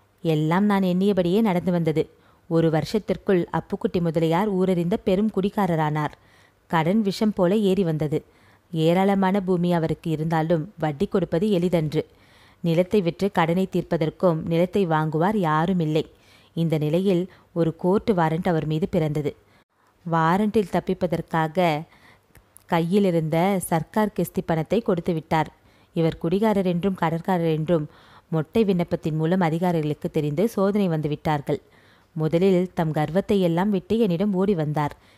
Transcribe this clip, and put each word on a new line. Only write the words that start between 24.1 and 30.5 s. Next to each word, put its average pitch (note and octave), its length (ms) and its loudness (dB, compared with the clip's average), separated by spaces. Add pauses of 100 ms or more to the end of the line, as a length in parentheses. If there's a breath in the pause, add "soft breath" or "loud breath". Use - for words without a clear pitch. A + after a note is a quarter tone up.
கிஸ்தி - 280 -4
பணத்தை E3 400 -2
கொடுத்து F3 320 -2
விட்டார். D#3+ 360 -2 (460 soft breath)
இவர் E3 220 0
குடிகாரர் G3 520 0
என்றும் F3+ 300 -2
கடற்காரர் E3 540 0
என்றும் D#3 320 0 (460 loud breath)
மொட்டை D#3+ 320 0
விண்ணப்பத்தின் F3 540 -2
மூலம் E3+ 280 0
அதிகாரிகளுக்கு E3 640 -2
தெரிந்து D3+ 380 0
சோதனை G3+ 400 0